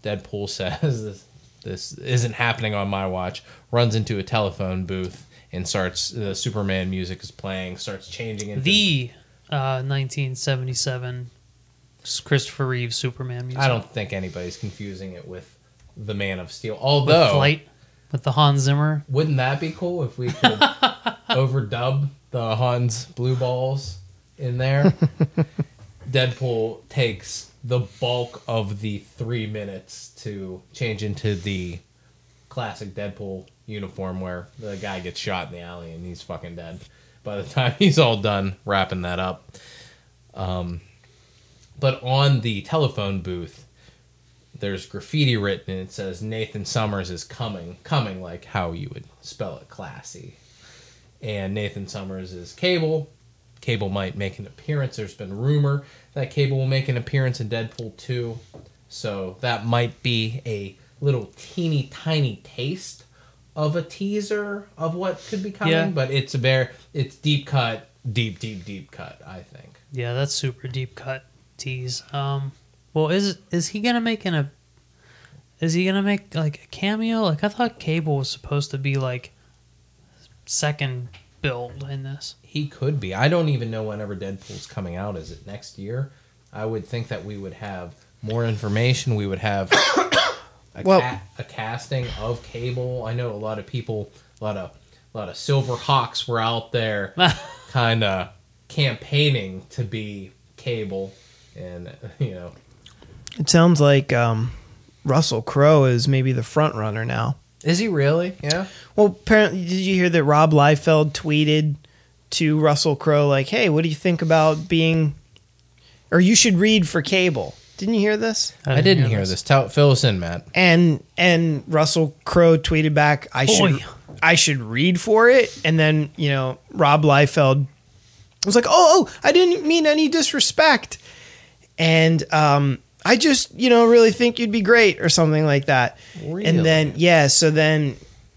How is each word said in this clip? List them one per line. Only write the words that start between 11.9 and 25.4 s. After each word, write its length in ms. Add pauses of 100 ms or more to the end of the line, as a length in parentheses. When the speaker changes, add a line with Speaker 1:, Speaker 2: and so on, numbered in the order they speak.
Speaker 2:
s-, 180
Christopher 460
Reeve 260
Superman 540
music. 160
Speaker 1:
I 60
don't 200
think 240
anybody's 440
confusing 560
it 160
with 280 (400)
the 180
Man 260
of 100
Steel. 240
Speaker 2:
With 80
Speaker 1:
Although 520
Speaker 2:
Flight, 340 (420)
with 140
the 80
Hans 300
Zimmer. 460
Speaker 1:
Wouldn't 280
that 240
be 100
cool 320
if 160
we 80
could 320
Speaker 2:
<laughs> 720
Speaker 1:
overdub 800 (240)
the 240
Hans 500
Blue 300
Balls 640 (380)
in 220
there? 400
Speaker 3:
<laughs> 1120